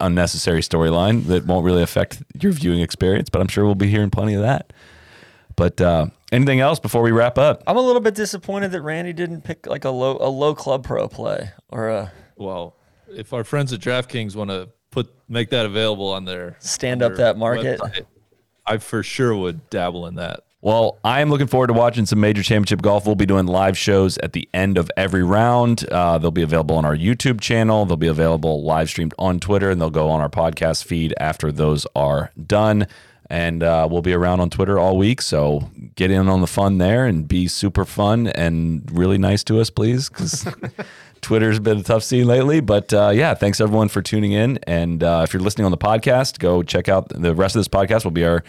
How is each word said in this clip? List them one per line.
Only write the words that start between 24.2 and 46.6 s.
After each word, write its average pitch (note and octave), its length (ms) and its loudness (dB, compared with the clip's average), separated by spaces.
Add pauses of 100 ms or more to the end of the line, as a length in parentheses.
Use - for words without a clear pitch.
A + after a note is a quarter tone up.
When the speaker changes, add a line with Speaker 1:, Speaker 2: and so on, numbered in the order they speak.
Speaker 1:
the - 200 -6
end F#2 240 2
of E2+ 200 0
every F#2 260 2
round. A#2 680 2
Uh, E2+ 280 2
they'll E2 140 0
be E2+ 100 0
available D#2+ 340 2
on D#2+ 80 2
our D2+ 140 0
YouTube A#2 420 0
channel. A2 460 2
They'll F2 100 0
be D#2+ 120 0
available D#2+ 560 0
live D#2+ 260 0
streamed D#2+ 280 -4
on F2+ 220 -2
Twitter, G2 320 0
and F2+ 80 0
they'll E2 100 0
go D#2 200 0
on D#2 100 0
our D2+ 100 -2
podcast E2 540 -2
feed E2 340 -4
after D#2 340 -4
those D2+ 440 0
are C#2+ 360 -2 (140)
done. G#2 420 2 (420)
And, E2 340 -4
uh, E2 260 2
we'll E2+ 120 0
be F2+ 120 0
around F2+ 280 2
on F2 80 0
Twitter G2 300 0
all F#2+ 180 2
week, G#2+ 240 2
so D2 480 0 (260)
get F#2 160 2
in F#2+ 180 4
on F#2+ 120 4
the F2 60 2
fun G2 300 2
there G#2+ 280 2
and E2 220 0
be F2+ 200 0
super G2 380 -2
fun G#2+ 420 0
and E2 640 -2
really F2+ 260 2
nice G2 280 2
to A2 140 2
us, A2+ 100 0
please, A#2+ 400 -2
'cause E3 420 -6
<laughs> - 720 -16
Twitter's A2 380 2
been G#2 200 2
a F#2+ 40 -4
tough A2 200 0
scene B2 220 2
lately. C3 360 4
But, G#2 320 0
uh, G#2 200 4
yeah, C3+ 200 2
thanks G2+ 260 0
everyone G#2+ 300 2
for G2+ 120 -2
tuning G#2 300 -2
in. A2 320 0
And, E2+ 400 -2
uh, E2+ 220 2
if - 80 -4
you're F#2 80 -2
listening G#2 240 0
on F#2+ 60 2
the F2 60 0
podcast, B2 640 0
go F2 240 2